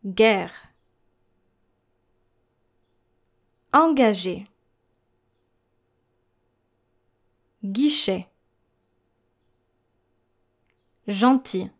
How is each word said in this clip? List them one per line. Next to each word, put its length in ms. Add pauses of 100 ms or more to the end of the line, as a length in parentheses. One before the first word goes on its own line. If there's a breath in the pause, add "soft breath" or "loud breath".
Guerre. 460 (3250)
Engagé. 720 (3250)
Guichet. 640 (2750)
Gentil. 640 (100)